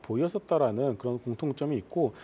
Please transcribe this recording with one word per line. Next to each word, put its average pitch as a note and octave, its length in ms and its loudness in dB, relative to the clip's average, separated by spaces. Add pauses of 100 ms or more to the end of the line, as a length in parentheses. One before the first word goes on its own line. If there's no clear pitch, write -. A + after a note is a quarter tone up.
보였었다라는 C3+ 960 2
그런 B2 220 -4
공통점이 C#3 560 -2
있고, B2 480 0